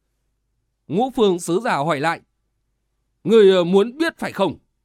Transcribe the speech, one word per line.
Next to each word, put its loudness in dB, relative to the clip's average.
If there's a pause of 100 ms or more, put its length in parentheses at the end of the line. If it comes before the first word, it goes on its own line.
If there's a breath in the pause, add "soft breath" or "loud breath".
(880)
Ngũ -2
Phương 0
sứ -4
giả -2
hỏi -4
lại, -4 (1040)
người, 6
ờ, 4
muốn 0
biết -4
phải -10
không? -4 (260)